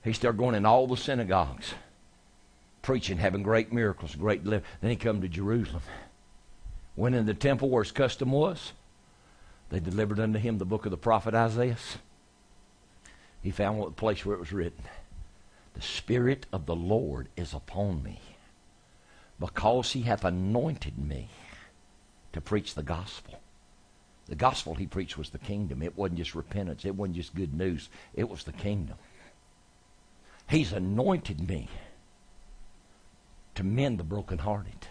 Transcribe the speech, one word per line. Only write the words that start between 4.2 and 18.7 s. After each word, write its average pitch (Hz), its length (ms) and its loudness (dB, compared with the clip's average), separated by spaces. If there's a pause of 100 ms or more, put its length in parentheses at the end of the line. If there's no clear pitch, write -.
deliverance. 104 380 -2
Then 113 100 2
he 113 60 2
come 107 240 0
to 92 80 -2
Jerusalem. 98 540 0 (1120)
Went 123 180 2
in 113 120 4
the 107 80 2
temple 135 360 4
where 117 140 6
his - 80 -6
custom 131 400 2
was. 156 400 2 (1000)
They 90 80 0
delivered 101 400 0
unto 110 220 2
him 110 180 0
the 92 60 -2
book 104 200 0
of 104 60 -2
the 90 60 -2
prophet 113 380 2
Isaiah. 117 420 4 (1600)
He 95 120 -4
found 101 260 0
what 90 120 -4
the - 100 -12
place 107 260 0
where 101 80 0
it 90 60 -4
was 85 120 -8
written, 85 300 -4 (920)
"The - 80 -10
Spirit 123 680 0
of 80 140 -4
the 82 100 0
Lord 85 600 0
is 87 180 -6
upon 90 480 -2
me, - 180 -10 (1160)